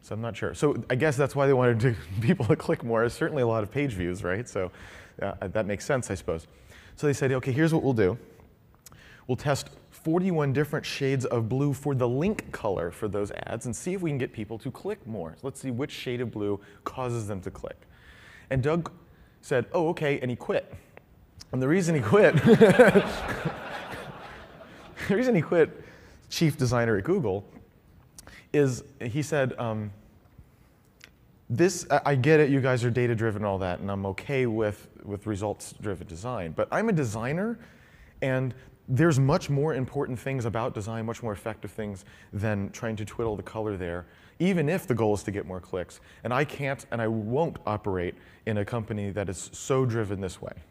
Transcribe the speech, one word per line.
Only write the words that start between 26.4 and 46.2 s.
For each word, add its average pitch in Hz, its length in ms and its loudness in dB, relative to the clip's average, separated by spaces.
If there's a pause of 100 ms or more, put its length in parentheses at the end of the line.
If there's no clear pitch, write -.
designer 117 380 2
at 95 80 0
Google 117 400 0 (1080)
is 135 320 2 (160)
he 120 220 -4
said, 139 380 0
um, 110 320 -4 (1600)
"This, 175 400 2
I, 139 140 4
I 143 100 4
get 151 240 6
it, 147 100 6
you 139 120 4
guys 127 220 2
are 123 60 2
data-driven 113 540 0
and - 20 0
all 98 140 0
that, 90 200 -2
and 98 120 -6
I'm 98 160 -4
okay 127 400 -2
with, 107 400 -2 (160)
with 101 240 -8
results-driven 101 800 -6
design, 90 460 -8
but 107 180 -2
I'm 208 180 0
a - 20 2
designer, 151 680 -2 (640)
and 131 320 0 (320)
there's 135 320 4
much 143 320 2
more 143 240 0
important 127 420 -4
things 131 280 -4
about 117 280 -2
design, 113 320 -6
much 113 160 -6
more 113 100 -4
effective 104 380 -8
things 101 360 -8 (280)
than 101 380 -2
trying 113 240 -6
to 107 100 -6
twiddle 110 300 -4
the 95 80 -10
color 107 340 -4
there, 87 300 -6 (320)
even 175 280 2
if 175 200 -2
the 131 80 0
goal 107 180 2
is 101 80 -2
to 107 100 -6
get 98 140 -6
more 92 140 -10
clicks. - 400 -8 (240)